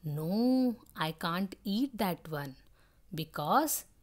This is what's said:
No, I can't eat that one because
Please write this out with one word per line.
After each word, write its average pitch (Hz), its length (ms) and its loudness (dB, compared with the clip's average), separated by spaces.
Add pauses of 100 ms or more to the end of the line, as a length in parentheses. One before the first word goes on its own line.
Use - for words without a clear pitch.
No, 156 260 -4 (640)
I 160 160 -2 (140)
can't 180 300 -2 (220)
eat 262 260 0
that 175 260 -2 (100)
one 139 180 -8 (640)
because 180 560 2 (260)